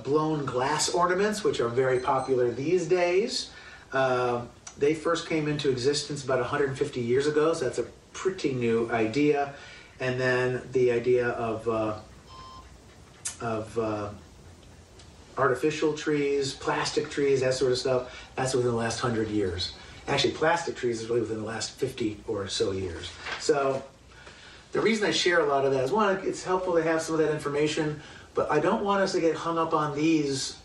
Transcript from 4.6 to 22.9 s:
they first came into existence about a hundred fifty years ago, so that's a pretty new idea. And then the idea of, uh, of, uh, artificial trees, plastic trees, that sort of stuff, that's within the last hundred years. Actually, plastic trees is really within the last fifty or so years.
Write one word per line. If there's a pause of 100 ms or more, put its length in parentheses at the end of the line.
they
first
came
into
existence
about
a
hundred
fifty
years
ago,
so
that's
a (280)
pretty
new
idea. (460)
And
then (100)
the
idea
of,
uh, (1500)
of,
uh, (1300)
artificial
trees,
plastic
trees,
that
sort
of
stuff,
that's
within
the
last
hundred
years. (340)
Actually,
plastic
trees
is
really
within
the
last
fifty (100)
or
so
years. (280)